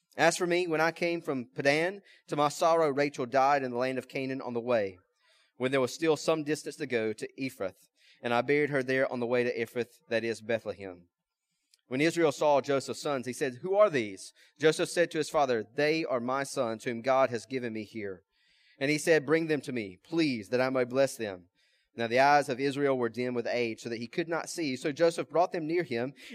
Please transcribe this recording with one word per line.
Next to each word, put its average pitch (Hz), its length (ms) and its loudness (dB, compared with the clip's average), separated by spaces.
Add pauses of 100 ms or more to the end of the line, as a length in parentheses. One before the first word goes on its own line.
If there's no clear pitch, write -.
(180)
As 165 180 4
for 180 120 -2
me, 175 200 0
when 156 140 0
I 165 100 2
came 170 300 -2
from 135 240 -6 (100)
Padan, 160 460 0 (260)
to - 80 -6
my 147 140 2
sorrow 165 400 4
Rachel 143 360 0
died 135 380 4
in 127 80 -4
the 120 60 -4
land 127 220 0
of 120 100 -10
Canaan 135 320 -6
on 120 120 -8
the 120 60 -2
way, 110 380 0 (580)
when 127 160 0
there 139 80 2
was 123 140 2
still 160 240 2
some 160 260 0
distance 147 340 -6
to 151 100 -8
go 110 260 0
to - 160 -10 (100)
Ephrath. 123 500 -8 (320)
And 120 120 -2
I 120 80 4
buried 143 300 0
her 139 120 0
there 131 260 0
on 123 120 -6
the 117 60 -2
way 123 180 2
to 123 100 -2
Ephrath, 117 440 -6 (100)
that 113 160 0
is 110 160 -4
Bethlehem." 98 640 -6 (840)
When 131 140 -4
Israel 165 320 2
saw 147 260 4
Joseph's 135 420 -2
sons, 139 240 -4
he 127 80 -4
said, 127 280 -4
"Who 185 140 -2
are 208 140 6
these?" 110 440 -4 (260)
Joseph 156 300 2
said 170 220 2
to 165 60 -4
his 151 120 -2
father, 127 360 2 (100)
"They 156 280 2
are 131 160 -2
my 127 240 -2
sons, 113 400 -4
whom 117 180 -4
God 131 280 4
has 117 160 -6
given 123 260 -6
me 110 120 -8
here." 101 400 -10 (540)
And 139 140 0
he 151 60 2
said, 151 280 4
"Bring 160 220 2
them 151 140 0
to - 100 -10
me, 101 320 -6
please, 143 460 -2
that 123 100 2
I 131 100 2
may 131 140 2
bless 131 320 0
them." 95 320 -8 (460)
Now 117 140 -2
the 120 140 4
eyes 143 260 6
of 131 140 -4
Israel 139 360 0
were 120 120 0
dim 123 240 -4
with 117 120 -2
age, 113 360 -2
so 120 80 -10
that 117 80 -6
he 120 100 -8
could 165 220 -4
not 165 200 -4
see. 143 280 -4
So 151 160 -4
Joseph 165 360 0
brought 175 220 2
them 165 160 -4
near 170 160 0
him, 127 300 -4 (220)